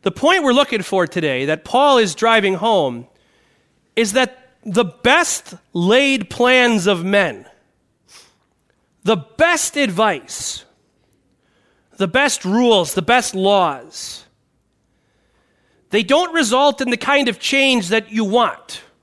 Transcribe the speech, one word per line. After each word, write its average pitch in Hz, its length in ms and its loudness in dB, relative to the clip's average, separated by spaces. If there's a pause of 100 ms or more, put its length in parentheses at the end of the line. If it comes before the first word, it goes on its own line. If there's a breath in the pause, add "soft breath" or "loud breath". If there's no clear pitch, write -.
The 190 100 -2
point 330 320 0
we're 254 80 2
looking 240 300 0
for 180 240 -2
today 139 400 -4
that 156 180 -4
Paul 269 320 2
is 202 180 0
driving 214 400 2
home 160 520 -2 (880)
is 214 160 -2
that 254 400 -4 (100)
the 214 220 -2
best 262 720 -2 (180)
laid 233 560 0
plans 240 580 2
of 180 180 0
men, 180 420 -2 (1600 soft breath)
the 208 140 0
best 311 640 -2
advice, 202 880 -4 (1300)
the 196 100 -2
best 262 380 0
rules, 208 480 2
the 190 80 -2
best 233 340 0
laws, 185 920 -2 (1600)
they 233 140 0
don't 330 320 0
result 277 480 0
in 247 80 -4
the 240 80 -2
kind 277 300 0
of 214 100 -6
change 262 500 0
that 214 240 -2
you 220 120 -2
want. 202 580 -2 (200)